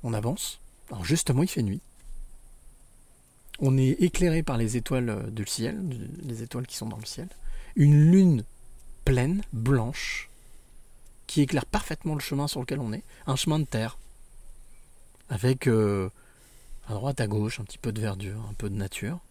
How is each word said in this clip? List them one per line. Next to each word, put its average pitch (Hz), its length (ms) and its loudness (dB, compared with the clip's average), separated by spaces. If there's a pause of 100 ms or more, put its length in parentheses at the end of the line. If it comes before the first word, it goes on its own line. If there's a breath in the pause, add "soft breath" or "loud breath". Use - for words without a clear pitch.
On 117 100 -4
avance, 110 480 -4 (300)
alors 92 160 -8
justement 139 360 2
il 190 60 2
fait - 140 -2
nuit. 101 180 0 (1800)
On 131 180 4
est 131 240 4
éclairé 170 400 4
par 135 140 -2
les 113 200 0
étoiles, 123 340 0
euh, 107 200 -4
du 107 160 -6
ciel, 180 420 -4
du, 117 200 -8 (140)
les 117 200 -8
étoiles 123 240 -8
qui - 100 -14
sont 113 120 -6
dans 113 80 -8
le 107 80 -12
ciel. - 240 -10 (480 loud breath)
Une 147 340 8
lune 175 340 8 (600)
pleine, 143 480 2
blanche, 120 760 -2 (1000)
qui 151 140 2
éclaire 135 240 2
parfaitement - 480 -4
le 143 60 -4
chemin 143 280 -2
sur 143 120 -4
lequel 135 200 -4
on 113 120 -4
est. - 120 -8 (220 loud breath)
Un 135 100 0
chemin 156 240 0
de 147 40 0
terre, 113 340 -4 (1300)
avec, 127 400 0
euh, 101 420 2 (760 soft breath)
à 107 60 -4
droite, 131 260 -4
à 110 80 0
gauche, 107 320 -2
un 107 40 -6
petit - 140 -16
peu 117 140 -4
de 107 80 -4
verdure, 101 500 -6
un 104 40 -10
peu 104 140 -4
de 101 60 -4
nature. 101 460 -6 (100)